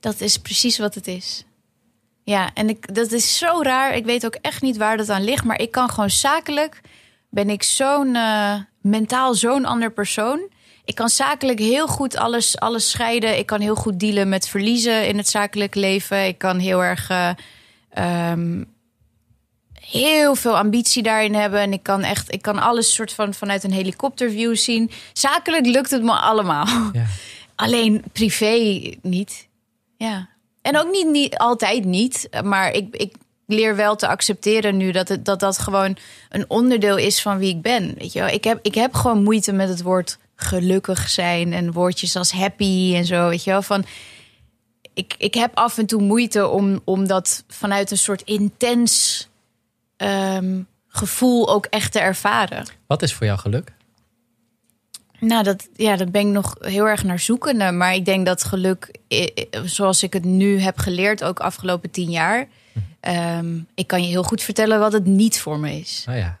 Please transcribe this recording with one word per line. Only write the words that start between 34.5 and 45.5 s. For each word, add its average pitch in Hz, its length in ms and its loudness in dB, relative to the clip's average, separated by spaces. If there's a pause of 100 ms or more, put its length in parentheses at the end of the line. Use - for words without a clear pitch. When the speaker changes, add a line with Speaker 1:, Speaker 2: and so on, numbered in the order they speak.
Speaker 1:
nu 190 140 2
dat 185 180 0
het, 196 160 -4
dat 196 160 0
dat 196 180 0
gewoon 196 380 0 (320)
een - 200 -4
onderdeel 226 480 4
is 196 260 0
van 196 160 0
wie 190 160 0
ik 160 80 -6
ben. 214 360 0
Weet - 140 -12
je - 80 -6
wel? 190 80 0
Ik - 160 -2
heb, 220 180 0
ik 214 120 -2
heb 247 200 0
gewoon 226 280 2
moeite 208 300 2
met 190 160 0
het 175 140 -4
woord 180 360 -2 (160)
gelukkig 185 760 0
zijn 175 420 0
en 175 200 -2
woordjes 180 440 -2
als 180 160 0
happy 185 600 0
en 175 100 2
zo, 175 240 2
weet 170 160 -2
je 196 60 -2
wel. 196 120 2
Van, 196 220 -2 (1120)
ik, - 240 -8
ik - 160 -4
heb 240 200 0